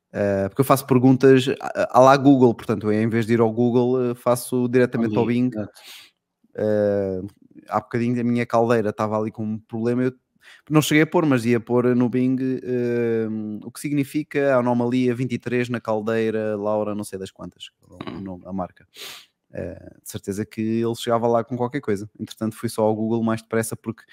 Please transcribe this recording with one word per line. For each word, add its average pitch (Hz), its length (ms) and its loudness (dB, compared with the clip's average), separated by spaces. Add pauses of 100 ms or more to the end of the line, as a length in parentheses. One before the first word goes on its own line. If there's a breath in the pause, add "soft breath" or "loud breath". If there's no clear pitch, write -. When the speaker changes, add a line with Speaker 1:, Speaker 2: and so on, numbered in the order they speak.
(120)
Speaker 1:
eh, 101 360 -2
porque - 120 -2
eu 135 40 0
faço 135 220 0
perguntas 131 600 6 (140)
à, - 380 0
à - 20 10
lá 131 160 8
Google, 131 380 6
portanto, 107 380 -4
eu, 107 80 0
em 113 80 0
vez 113 180 0
de 113 80 2
ir 113 60 4
ao 110 120 2
Google, 123 580 0
eh, 120 40 -6
faço 123 540 -2
diretamente 120 440 0
Speaker 2:
Ali, 107 60 0
Speaker 1:
ao 117 80 2
Bing. 123 260 0
Speaker 2:
exato. 107 280 -10 (760 loud breath)
Speaker 1:
Eh, 101 640 0 (480)
há 98 120 -2
bocadinho 120 400 -2
a 117 40 -2
minha 120 200 0
caldeira 117 460 2
estava 107 280 -2
ali 110 120 -4
com 110 140 -10
um 107 140 -6
problema, 117 440 -4
eu 127 100 -2 (560 loud breath)
não 151 140 4
cheguei 151 200 4
a 160 40 4
pôr, 165 180 2
mas 131 200 2
ia 120 160 2
pôr 123 340 2
no 123 140 2
Bing, 127 280 0 (260)
eh, 120 640 -2 (360)
o 117 60 -14
que - 100 -16
significa 143 760 0
a - 20 4
anomalia 123 560 2
vinte 123 180 -4
e 117 60 -4
três 120 300 -4
na 120 120 -6
caldeira 110 760 -2
Laura 104 380 -2
não 101 100 -8
sei 95 140 -12
das 95 120 -12
quantas, - 400 -18 (120)
o - 380 -14
nome, 92 260 -12
a 90 60 -12
marca. 90 340 -10 (640 loud breath)
Eh, - 520 -14
de - 80 -16
certeza 101 340 -8
que - 160 -10
ele 113 340 -2
chegava 117 320 -2
lá 117 160 2
com 123 140 -8
qualquer 123 240 -4
coisa. 104 280 -4 (120)
Entretanto, 110 340 -8
fui - 140 -8
só 110 140 -4
ao 107 120 2
Google 110 280 -2
mais 113 180 -2
depressa 113 340 -4
porque - 380 -10